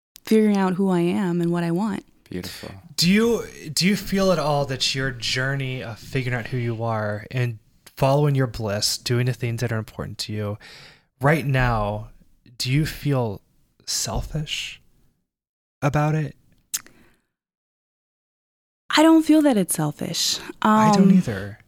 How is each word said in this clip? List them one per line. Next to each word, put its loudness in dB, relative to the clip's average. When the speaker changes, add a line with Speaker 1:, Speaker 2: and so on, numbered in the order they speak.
Speaker 1:
figuring 4
out 0
who 0
I 2
am 0
and 0
what -2
I -2
want. -2
Speaker 2:
Beautiful. -12
Speaker 3:
Do 2
you, 2
do 0
you 4
feel 0
at 2
all 0
that -4
your -2
journey -4
of -12
figuring -4
out -8
who -4
you -2
are -4
and -2
following 2
your 2
bliss, -4
doing 0
the 0
things -6
that -2
are -2
important -10
to -8
you, -4
right 2
now, 0
do -4
you 2
feel -2
selfish -6
about 0
it? -4
Speaker 1:
I 6
don't 8
feel 6
that 4
it's 0
selfish. -4
Speaker 3:
I 4
don't 6
Speaker 1:
Um, 8
Speaker 3:
either. -2